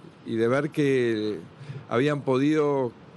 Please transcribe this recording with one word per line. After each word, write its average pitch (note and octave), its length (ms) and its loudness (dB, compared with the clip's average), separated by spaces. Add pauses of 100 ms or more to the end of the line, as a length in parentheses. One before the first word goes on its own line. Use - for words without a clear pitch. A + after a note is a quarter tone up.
(260)
y A#2 100 -4
de A2+ 120 2
ver C#3 240 0
que A#2 680 0 (500)
habían C#3 320 0
podido C#3 720 2 (260)